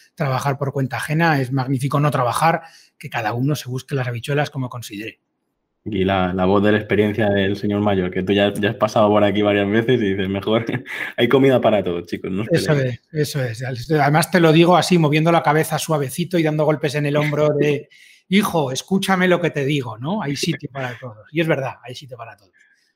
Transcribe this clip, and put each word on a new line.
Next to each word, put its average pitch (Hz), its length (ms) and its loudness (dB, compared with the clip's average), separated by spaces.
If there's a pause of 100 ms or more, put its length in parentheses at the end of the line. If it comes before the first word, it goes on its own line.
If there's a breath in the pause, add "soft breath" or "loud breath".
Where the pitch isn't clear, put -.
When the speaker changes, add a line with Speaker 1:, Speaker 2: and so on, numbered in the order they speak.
(160 soft breath)
Speaker 1:
trabajar 135 420 -2
por 135 140 -4
cuenta 131 260 -4
ajena, 151 440 0
es 123 100 -4
magnífico 135 480 -2
no 147 120 2
trabajar, 147 500 0 (360 loud breath)
que 147 120 -14
cada 113 240 -6
uno 135 220 0
se 123 140 -10
busque 131 260 -8
las 127 120 -2
habichuelas 135 420 -4
como 127 200 -8
considere. - 500 -12 (680)
Speaker 2:
Y 98 200 0
la, 92 280 0
la 92 120 0
voz 98 180 4
de 104 80 4
la 107 60 4
experiencia 104 520 0
del 101 280 0
señor 104 240 -2
mayor, 98 280 0
que 92 140 -4
tú 98 80 0
ya, 101 220 2
ya 104 160 0
has - 60 -4
pasado 107 340 2
por 104 140 4
aquí 101 180 2
varias 104 280 2
veces 117 320 2
y 98 100 0
dices, 95 180 -2
"Mejor, 107 360 0
<laughs> - 520 -8
hay 120 100 2
comida 131 320 4
para 107 240 2
todos, 87 220 -4
chicos, 92 260 -8
no 98 120 -4
os 123 60 -10
Speaker 1:
Eso 160 240 2
Speaker 2:
peleéis". 131 280 -2 (100)
Speaker 1:
es, 151 240 -4
eso 135 80 -4
es. 123 480 -8
Además 151 400 2
te 185 80 4
lo 160 140 6
digo 170 240 6
así, 170 200 2
moviendo 156 340 2
la 160 120 4
cabeza 151 340 0
suavecito 156 600 -4
y 160 60 2
dando 156 200 0
golpes 147 320 0
en 147 100 -2
el 147 120 0
hombro 147 320 0 (100)
de, 143 300 0 (180)
Speaker 2:
<laughs> - 220 -20
Speaker 1:
"Hijo, 175 420 0
escúchame 185 560 0
lo 175 140 2
que 160 80 0
te 143 160 -4
digo", 123 320 -4
¿no? 165 260 -6
Hay 143 140 -6
sitio - 340 -6
para 127 260 -8
todos. 110 340 -18
Y 156 100 -2
es 160 60 0
verdad, 135 260 -2 (100)
hay 123 120 -16
sitio 127 200 -20
para - 220 -18
todos. - 140 -20 (440 soft breath)